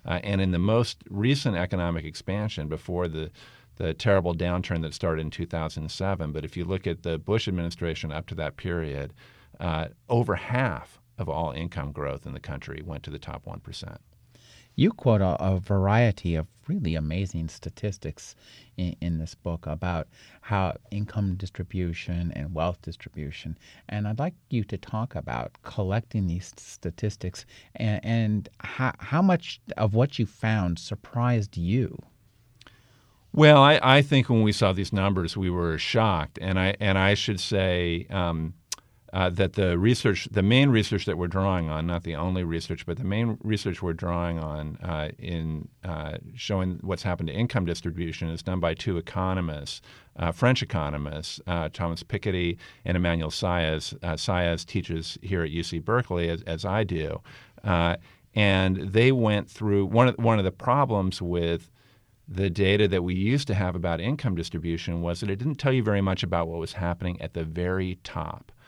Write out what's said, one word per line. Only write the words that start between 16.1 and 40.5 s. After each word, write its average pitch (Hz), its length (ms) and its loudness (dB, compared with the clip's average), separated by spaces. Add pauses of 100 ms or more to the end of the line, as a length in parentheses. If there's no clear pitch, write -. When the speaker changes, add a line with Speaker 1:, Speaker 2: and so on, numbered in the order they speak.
Speaker 2:
of 80 140 -2 (180)
really 131 300 -2
amazing 82 520 -2
statistics - 840 -10 (420)
in, 90 240 -2
in 85 180 -2
this 78 180 -8
book 85 320 -6
about 80 400 -4 (320)
how 95 340 0 (160)
income 104 460 -2
distribution 87 1000 -4
and 76 180 -6
wealth 82 300 -2
distribution. - 720 -10 (320)
And 104 200 -4
I'd 107 100 -4
like 160 160 -4 (160)
you 113 140 0
to 101 120 -8
talk 110 380 -6
about 60 380 -6 (100)
collecting 101 640 -2
these 87 300 -4
statistics - 920 -8 (300)
and, 107 280 -2
and 107 440 0 (100)
how, - 400 -4
how 160 240 0
much 185 380 2 (160)
of 107 180 0
what 123 240 2
you 113 80 2
found 98 540 0
surprised 117 760 -2
you. 95 400 0 (1400)
Speaker 1:
Well, 151 300 12
I, 147 180 10
I 131 220 8
think 139 260 4
when 113 140 6
we 107 80 6
saw 101 220 4
these 92 200 -2
numbers, 95 440 2
we 92 140 0
were 85 280 0
shocked. 95 640 2
And 92 160 0
I, 92 220 2
and 98 180 4
I 95 160 6
should 104 240 -2
say, 87 720 0
um, 85 440 -2 (580)
uh, 92 180 2
that 90 220 0
the 90 260 2
research, 107 540 2
the 101 100 2
main 127 280 6